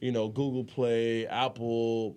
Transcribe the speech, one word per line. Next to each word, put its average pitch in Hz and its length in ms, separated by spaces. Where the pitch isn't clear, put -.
you 127 120
know, 110 160
Google 127 360
Play, 117 640
Apple 117 920